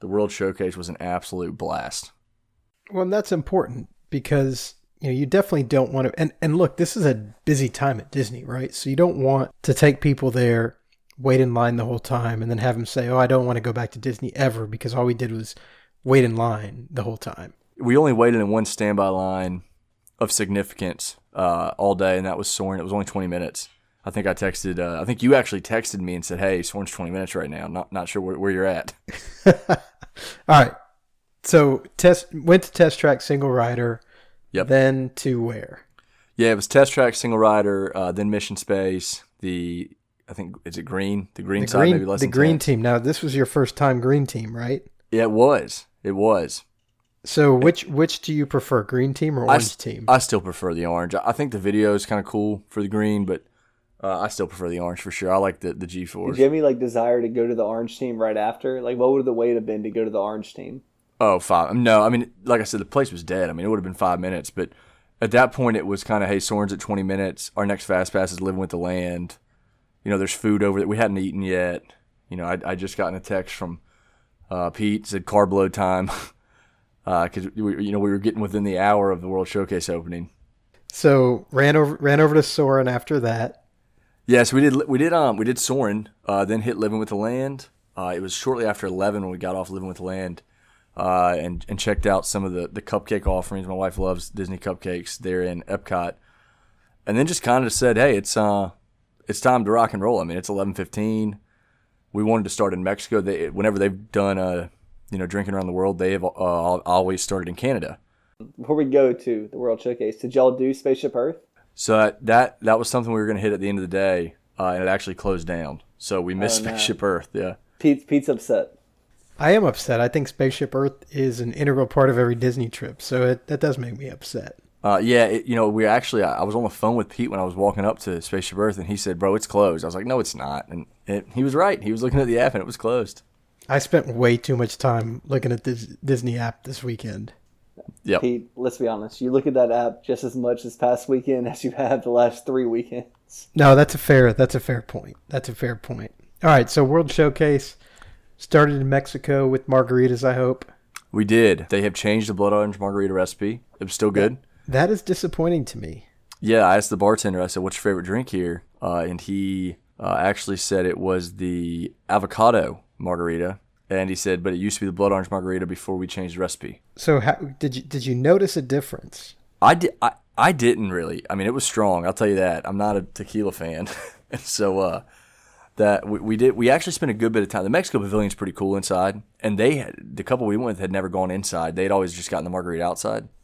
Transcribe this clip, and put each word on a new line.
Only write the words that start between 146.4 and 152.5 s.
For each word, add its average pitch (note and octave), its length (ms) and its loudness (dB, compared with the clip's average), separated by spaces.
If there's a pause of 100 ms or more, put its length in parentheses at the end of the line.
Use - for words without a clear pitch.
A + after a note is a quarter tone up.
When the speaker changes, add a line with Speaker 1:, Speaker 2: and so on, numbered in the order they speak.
Speaker 2:
All D#3+ 80 6
right, B2+ 200 6
so D3 140 4
World D3 260 2
Showcase D3 640 2 (600)
started D3 440 4
in C3+ 80 0
Mexico C#3 580 0
with C3 220 0
margaritas, B2+ 560 4
I B2+ 100 2
hope. B2+ 360 -2 (420)
Speaker 1:
We G#2+ 120 2
did. G2+ 460 4
They G2 120 2
have G2+ 120 0
changed G#2+ 340 0
the G#2 60 -4
blood G2+ 180 2